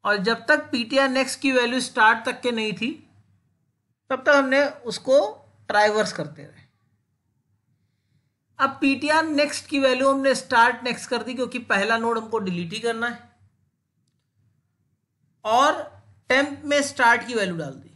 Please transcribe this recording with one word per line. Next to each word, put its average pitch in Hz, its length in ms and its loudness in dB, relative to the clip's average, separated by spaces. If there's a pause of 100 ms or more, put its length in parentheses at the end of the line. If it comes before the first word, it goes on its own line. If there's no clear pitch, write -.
और 202 140 0
जब 226 300 -2
तक 294 240 2
पीटीआर 262 360 0
नेक्स्ट 262 320 -2
की 277 120 0
वैल्यू 247 280 2
स्टार्ट 226 460 2
तक 254 140 -6
के 247 120 -2
नहीं 220 200 -4
थी, 226 180 -6 (1200)
तब 262 160 -6
तक 302 80 6
हमने 269 280 4 (240)
उसको 254 320 2 (500)
ट्रैवर्स 208 440 2
करते - 300 -10
रहे। - 200 -20 (2000)
अब 262 220 -2
पीटीआर 294 440 2
नेक्स्ट 294 420 -2
की 285 120 -2
वैल्यू 269 320 2
हमने 269 240 2
स्टार्ट 247 500 2
नेक्स्ट 240 260 -6
कर 233 120 -4
दी, 240 120 -8
क्योंकि 254 320 -6
पहला 220 320 0
नोड 226 200 -2
हमको 220 220 -6
डिलीट 175 320 -6
ही 220 80 -10
करना 233 280 -4
है, - 200 -14 (2250)
और 254 380 2 (480)
टेम्प 277 340 0
में 285 200 0
स्टार्ट 233 420 2
की 240 80 -10
वैल्यू 185 220 -2
डाल 147 180 -8
दी। - 220 -20